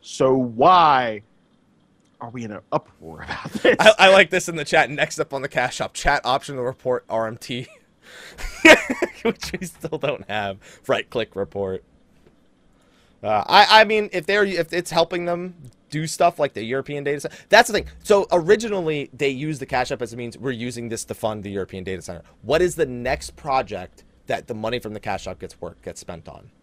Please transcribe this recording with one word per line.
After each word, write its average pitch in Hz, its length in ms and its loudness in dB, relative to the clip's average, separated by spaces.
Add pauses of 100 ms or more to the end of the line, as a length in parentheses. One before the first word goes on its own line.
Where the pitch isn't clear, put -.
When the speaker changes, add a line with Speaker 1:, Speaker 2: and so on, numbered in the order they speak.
Speaker 1:
So 135 340 2
why 127 840 4 (960)
are 117 80 -14
we 120 160 -12
in 107 80 -12
an 98 80 -12 (100)
uproar 80 520 -8
about - 300 -10
this? 233 280 4
Speaker 2:
I, 214 180 8
I 190 120 8
like 190 180 8
this 175 220 -2
in 170 60 -6
the 147 100 -6
chat. 143 240 2
Next 151 280 -4
up 147 140 -4
on 139 80 -6
the 139 80 -6
cash 123 280 -2
shop, - 180 -6
chat 143 320 0
option 139 300 -2
to 123 60 -6
report 123 460 -4
R 113 180 -2
M 113 120 -10
T, 123 300 -10 (920)
<laughs> - 600 4
which - 360 -4
we 180 80 -10
still - 300 -10
don't 120 320 -6
have. 101 300 -6 (280)
Right 117 220 0
click 110 260 -6
report. 98 500 -6 (1400)
Uh, 107 280 0
I, 208 320 8
I 220 40 8
mean, 208 280 0
if 175 140 -4
they're, 202 180 2
if 170 280 -4
it's 175 200 -4
helping 175 320 0
them 175 320 -6 (340)
do 156 160 -6
stuff 170 320 0
like 143 160 -2
the 101 80 -8
European 135 400 -6
data 143 200 -4
center, 160 120 -10 (140)
that's 220 180 6
the 226 60 -6
thing. 170 140 -2 (180)
So 202 260 4
originally 175 840 0
they 139 180 0
used 139 300 -6
the 131 60 -10
cash 127 220 -2
shop 127 140 -6
as 113 100 -8
a 117 40 -14
means, 120 220 -12
"We're 131 140 -6
using 120 360 -8
this 110 180 -8
to 110 80 -10
fund 107 280 -4
the 101 80 -10
European 95 320 -8
data 92 180 -8
center." 85 220 -14 (200)
What 147 200 0
is 175 140 0
the 160 100 0
next 123 480 -8
project 104 720 -6 (240)
that 101 180 -6
the 117 80 -10
money 110 240 -6
from 107 160 -10
the 104 60 -12
cash 98 240 -6
shop 92 160 -12
gets - 200 -16
work, 85 220 -14
gets 90 180 -12
spent 87 280 -16
on? - 240 -20 (100)